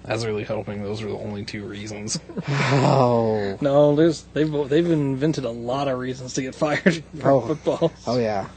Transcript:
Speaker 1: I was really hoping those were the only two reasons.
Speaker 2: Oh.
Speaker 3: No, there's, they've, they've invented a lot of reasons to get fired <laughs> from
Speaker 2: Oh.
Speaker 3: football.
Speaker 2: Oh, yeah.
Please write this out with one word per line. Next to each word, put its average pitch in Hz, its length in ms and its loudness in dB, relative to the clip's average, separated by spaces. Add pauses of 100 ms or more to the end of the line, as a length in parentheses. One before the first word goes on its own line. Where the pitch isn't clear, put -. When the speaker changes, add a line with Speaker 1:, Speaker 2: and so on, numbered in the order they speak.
Speaker 1:
I - 100 -6
was 113 100 -2
really 107 200 -4
hoping 107 380 -6
those 107 200 -6
were 104 80 -6
the 98 80 -6
only 104 260 -8
two 104 220 -10
reasons. 104 520 -8 (300)
Speaker 2:
Oh. 127 1120 2
Speaker 3:
No, 147 360 6
there's, 160 260 4 (120)
they've, 156 160 0 (180)
they've 165 220 2
invented 143 540 0
a 117 60 -2
lot 120 380 -4
of 131 100 -2
reasons 127 360 -8
to 139 80 -2
get 131 120 -8
fired 156 540 2
<laughs> 160 100 -14
from 131 120 2
Speaker 2:
Oh. 135 120 8
Speaker 3:
football. 156 500 0 (140)
Speaker 2:
Oh, 120 120 0
yeah. 107 380 -2